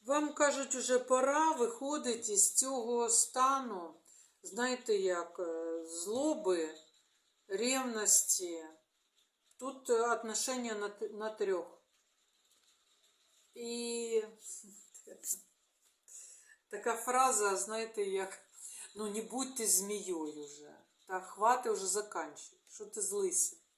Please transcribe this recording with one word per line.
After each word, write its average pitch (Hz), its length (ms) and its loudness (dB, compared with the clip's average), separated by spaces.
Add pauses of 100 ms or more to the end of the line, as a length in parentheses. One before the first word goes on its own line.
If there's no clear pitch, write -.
Вам 294 280 2
кажуть, 277 400 2
уже 247 240 2
пора 269 540 4
виходити 247 800 -2
із 196 220 6
цього 240 540 0
стану, 240 840 2 (480)
знаєте 240 520 0
як, 180 460 0
е, 165 460 -4
злоби, 180 880 0 (760)
ревності. 208 1160 2 (960)
Тут, 262 320 -6
е, 233 220 4
отношення 226 640 -2
на 208 140 -4
т-, 214 200 -8
на 214 220 -6
трьох. 190 520 -2 (1700)
І 233 680 -2 (960)
<laughs> - 1500 -12
така 214 280 -2
фраза, 240 600 4
знаєте 220 460 -4
як, 190 360 -2 (560)
ну 208 160 -4
не 208 120 -4
будь 262 340 -6
ти 226 100 0
змією 180 800 0
вже. 147 340 -18 (280)
Та 185 140 -4
хвати 233 500 2
вже 190 160 0
заканчуй, 175 720 -4 (100)
що - 180 -14
ти 208 160 -6
злися. 196 540 0 (220)